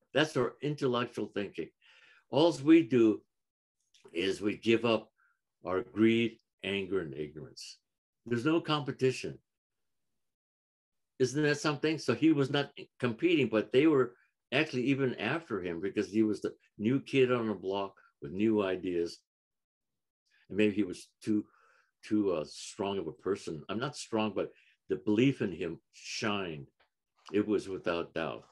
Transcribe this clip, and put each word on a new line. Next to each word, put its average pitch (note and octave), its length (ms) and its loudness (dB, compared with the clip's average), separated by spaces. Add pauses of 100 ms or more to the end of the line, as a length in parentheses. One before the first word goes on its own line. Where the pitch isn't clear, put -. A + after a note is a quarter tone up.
(120)
That's D3+ 240 0
our B2 240 0
intellectual B2 760 -2
thinking. F#2+ 360 -8 (600)
All D#3 220 4 (100)
we D#3+ 200 8
do A2+ 400 4 (920)
is F2+ 280 -2
we G2 160 -2
give A2+ 280 2
up A2+ 260 0 (540)
our F#2 180 -2
greed, A2+ 560 2 (260)
anger, G2 360 -2
and D2+ 140 -8
ignorance. D2 640 -12 (480)
There's A#2 180 -2
no D#3+ 160 2
competition. C3 800 -2 (1800)
Isn't C3 220 2
that D3 180 2
something? D#3 380 0
So B2+ 160 0
he D#3 180 4
was C#3 180 2
not C#3+ 200 0 (280)
competing, C3 500 2
but G#2+ 240 0
they C#3 140 6
were C3+ 280 4 (380)
actually C3+ 320 0
even C3+ 320 0
after A#2 460 -4
him F2 160 -6
because F#2+ 320 -4
he G#2+ 120 2
was G#2+ 180 0
the - 140 -6 (240)
new A#2 200 2
kid C3 320 2
on A#2+ 160 0
the G#2 80 -2
block F#2+ 400 -4 (280)
with C#2+ 100 -12
new G#2 300 2
ideas. F2+ 560 -2 (1300)
And F#2+ 80 -6
maybe G#2+ 180 4
he G#2 80 0
was F2+ 260 -6 (140)
too, G#2+ 220 0 (580)
too, G#2 300 0
uh, D2+ 140 -2
strong - 520 -6
of F2 80 -6
a D2+ 60 -8
person. F2+ 560 -6
I'm F#2+ 100 -6
not C3+ 180 -6
strong, G#2+ 380 -4
but F2 160 -4 (380)
the F#2+ 80 0
belief A#2+ 460 2
in G2+ 100 -4
him E2 260 -8 (140)
shined. F#2 760 -6 (680)
It G2+ 120 2
was F#2+ 220 -2
without F2 460 -6
doubt. C#2+ 380 -6